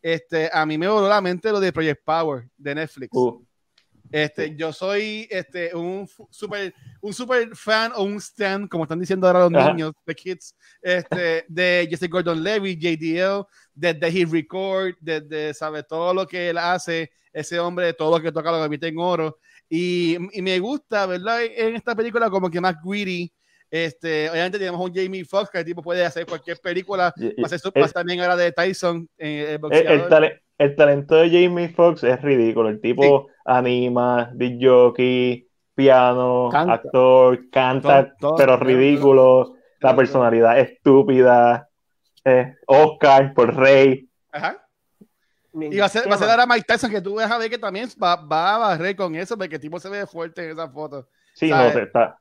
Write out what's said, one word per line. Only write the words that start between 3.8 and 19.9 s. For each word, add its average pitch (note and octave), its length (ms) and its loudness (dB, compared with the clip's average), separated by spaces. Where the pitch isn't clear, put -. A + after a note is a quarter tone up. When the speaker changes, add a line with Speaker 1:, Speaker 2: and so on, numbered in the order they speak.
Speaker 1:
Este, D3+ 360 -4
Speaker 2:
Sí. D#3 100 -14
Speaker 1:
yo D#3+ 160 -8
soy, G#3+ 560 -8
este, F3 460 -10
un F#3 320 -10
fu-, - 240 -20
super, G3+ 420 -12
un G3+ 120 -12
super A#3+ 420 -4
fan A3 380 -4
o G#3+ 100 -6
un G3+ 120 -6
stan, G3 520 -8
como D#3+ 180 -6
están E3 140 -8
diciendo F#3 280 -2
ahora F3+ 220 4
los E3 40 -2
Speaker 2:
Ajá. C#3+ 200 4
Speaker 1:
niños, D#3 180 -6
the D#3+ 100 -10
kids, - 400 -16
este, F3 680 -4
de F3+ 420 0
Joseph F3 180 -6
Gordon-Levitt, F3+ 720 -4
J E3+ 160 -4
D D#3+ 220 -6
L, G3 240 -4
desde E3 360 -4
Hit E3+ 200 -2
Record, F#3+ 680 -6
desde, D3+ 520 -8
sabe, D#3 300 -10
todo F3 300 -4
lo F#3+ 120 -4
que F3 240 -8
él E3+ 80 -6
hace, E3+ 540 -4
ese D#3 280 -8
hombre, F3 280 -4
de E3 60 -2
todo D#3+ 240 0
lo D#3 60 -4
que E3 80 -6
toca D#3 200 -6
lo E3 80 -2
convierte D3+ 280 -6
en D#3+ 100 -8
oro. E3 400 -4
Y, F3 480 -2